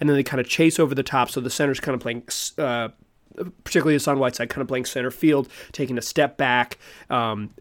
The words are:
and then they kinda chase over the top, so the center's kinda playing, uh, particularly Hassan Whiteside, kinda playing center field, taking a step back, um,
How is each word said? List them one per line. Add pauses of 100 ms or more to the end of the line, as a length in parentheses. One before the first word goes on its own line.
and
then
they
kinda
chase
over
the
top,
so
the
center's
kinda
playing, (340)
uh, (760)
particularly
Hassan
Whiteside,
kinda
playing
center
field, (220)
taking
a
step
back, (320)
um, (100)